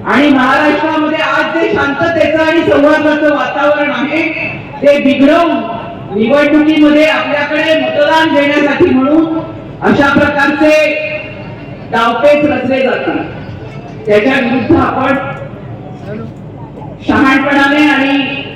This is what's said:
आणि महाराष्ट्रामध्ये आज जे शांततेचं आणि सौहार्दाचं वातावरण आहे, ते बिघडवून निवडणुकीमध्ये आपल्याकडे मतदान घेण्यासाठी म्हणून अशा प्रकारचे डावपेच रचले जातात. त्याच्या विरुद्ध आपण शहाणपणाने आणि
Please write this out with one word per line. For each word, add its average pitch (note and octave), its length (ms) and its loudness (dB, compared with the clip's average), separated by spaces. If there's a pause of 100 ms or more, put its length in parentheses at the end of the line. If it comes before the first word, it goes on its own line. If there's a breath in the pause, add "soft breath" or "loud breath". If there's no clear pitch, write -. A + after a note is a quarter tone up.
आणि C4 240 2
महाराष्ट्रामध्ये D4+ 880 2
आज D#4 400 -2
जे G#4 160 0
शांततेचं D#4 680 0
आणि D#4+ 200 2
सौहार्दाचं D4+ 720 2
वातावरण D4 560 0
आहे, D4 320 -2 (600)
ते C#4+ 220 6
बिघडवून D4+ 480 4 (640)
निवडणुकीमध्ये D4 920 4
आपल्याकडे D4+ 760 0
मतदान D#4 540 2
घेण्यासाठी C#4+ 560 2
म्हणून C#4+ 480 2 (440)
अशा C#4 320 2
प्रकारचे D4 580 2 (1200)
डावपेच A#3+ 520 2
रचले B3+ 360 -2
जातात. - 440 -2 (840)
त्याच्या A3 340 2
विरुद्ध A#3+ 360 0
आपण C4+ 400 0 (1900)
शहाणपणाने C#4+ 840 2
आणि C4+ 560 -2 (120)